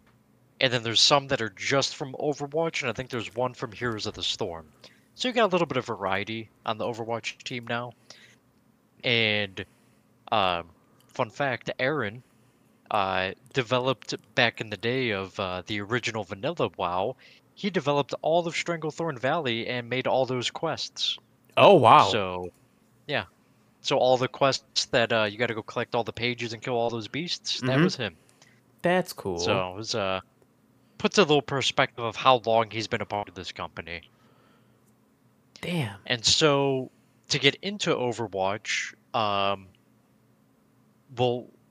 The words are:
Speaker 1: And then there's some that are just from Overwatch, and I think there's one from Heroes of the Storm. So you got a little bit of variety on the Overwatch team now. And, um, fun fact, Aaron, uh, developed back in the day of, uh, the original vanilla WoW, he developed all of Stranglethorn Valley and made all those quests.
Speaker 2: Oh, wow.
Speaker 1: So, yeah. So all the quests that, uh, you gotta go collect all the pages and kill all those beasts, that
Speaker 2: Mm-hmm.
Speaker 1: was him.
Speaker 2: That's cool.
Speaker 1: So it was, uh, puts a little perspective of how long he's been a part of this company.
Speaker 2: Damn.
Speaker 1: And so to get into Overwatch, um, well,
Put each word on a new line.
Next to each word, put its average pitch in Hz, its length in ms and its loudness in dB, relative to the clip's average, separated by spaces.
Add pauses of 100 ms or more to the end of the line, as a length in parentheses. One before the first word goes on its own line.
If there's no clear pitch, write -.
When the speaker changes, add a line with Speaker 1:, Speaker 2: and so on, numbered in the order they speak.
(600)
Speaker 1:
And 127 120 2
then 123 100 0
there's 110 180 0
some 139 280 4
that 131 140 0
are 110 80 -4
just - 460 0
from 135 180 -10
Overwatch, 151 680 -4
and 131 80 -2
I - 20 -2
think 127 180 -8
there's 113 240 -8
one 123 200 -2
from 120 180 -10
Heroes 110 340 -6
of 101 80 -8
the 90 80 -12
Storm. 82 440 -6 (480)
So - 140 -4
you 240 60 -4
got 233 100 4
a 185 80 2
little 175 140 2
bit 131 100 -2
of 123 100 -2
variety 104 600 -4 (160)
on 110 140 -4
the 107 80 -4
Overwatch 117 560 -6
team 120 240 -10
now. 120 260 -4 (1120)
And, 104 600 0 (640)
um, 90 380 0 (400)
fun 120 220 -4
fact, 135 480 -4
Aaron, 127 440 -2 (680)
uh, 95 420 0 (200)
developed 127 640 -2 (200)
back 117 260 2
in 113 100 -8
the 104 60 -8
day 123 340 -2
of, 95 300 -4
uh, 92 260 -4
the 104 140 -6
original 110 440 -4
vanilla 104 520 -4
WoW, 95 400 -2 (380)
he - 140 -6
developed 143 540 0
all 165 240 2
of 165 80 -6
Stranglethorn 160 640 -4
Valley 127 480 -2
and 120 240 -6
made 127 160 -2
all 123 200 2
those 123 240 -2
quests. - 680 -4 (380)
Speaker 2:
Oh, 160 180 10
wow. 127 360 10
Speaker 1:
So, 90 400 -2 (560)
yeah. 127 180 -4 (560)
So 139 180 0
all 127 180 6
the 123 120 2
quests - 580 0
that, 117 260 2
uh, 110 120 4
you 104 140 -2
gotta 117 160 0
go 107 80 -6
collect - 320 -4
all 117 100 0
the 107 80 -8
pages 117 400 -4
and 113 100 -12
kill 131 120 -4
all 117 160 0
those 113 180 -8
beasts, - 520 -6
that 127 60 -4
Speaker 2:
Mm-hmm. 135 180 4
Speaker 1:
was 185 120 0
him. 107 200 -6 (640)
Speaker 2:
That's 175 300 0
cool. 90 260 -6
Speaker 1:
So 92 340 0
it 92 40 -12
was, 107 180 -8
uh, 95 260 0 (760)
puts - 200 -2
a 208 40 10
little 147 200 6
perspective 127 600 -2
of 110 100 -2
how 131 320 4
long 113 240 4
he's 104 160 -4
been 113 140 -2
a 104 60 -8
part 104 220 -4
of 87 60 -20
this 90 180 -12
company. 85 500 -10 (1600)
Speaker 2:
Damn. 147 460 -6
Speaker 1:
And 123 180 -4
so 139 640 2 (380)
to 151 100 0
get 139 240 4
into 190 320 -2
Overwatch, 107 1000 -4 (200)
um, 101 520 0 (1500)
well, 123 300 0 (240)